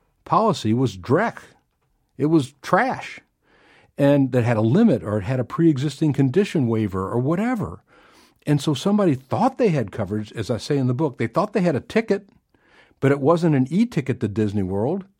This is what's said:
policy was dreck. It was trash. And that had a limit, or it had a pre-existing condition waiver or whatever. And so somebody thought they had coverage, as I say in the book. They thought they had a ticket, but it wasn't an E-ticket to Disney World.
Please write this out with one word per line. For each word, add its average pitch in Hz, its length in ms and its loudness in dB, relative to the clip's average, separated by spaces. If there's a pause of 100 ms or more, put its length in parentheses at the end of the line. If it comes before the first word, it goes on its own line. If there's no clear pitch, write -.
(260)
policy 165 500 0
was 117 220 0
dreck. 160 420 -2 (800)
It 139 100 -2
was 156 340 2
trash. - 580 -2 (800)
And 139 340 4
that 123 120 2
had 117 140 0
a 107 40 2
limit, 143 420 4
or 104 140 -2
it 98 60 -2
had 127 160 -4
a 113 60 -4
pre-existing 151 680 0
condition 143 540 0
waiver 98 420 -2
or 120 100 -2
whatever. 170 640 -4 (600)
And 147 160 2
so 156 120 0
somebody 196 420 2
thought 160 420 -2
they 233 120 2
had 127 220 -2
coverage, 104 420 -6
as 110 180 -6
I 110 60 -2
say 147 200 -4
in 131 100 0
the 127 60 0
book. 139 240 -4
They 113 100 -2
thought 180 260 -2
they 208 80 0
had 170 140 0
a 113 60 -2
ticket, 208 480 -2 (720)
but 135 120 2
it 139 80 0
wasn't 160 360 2
an 131 140 2
E-ticket 170 500 -2
to 107 80 -2
Disney 104 360 -2
World. 113 420 -4 (140)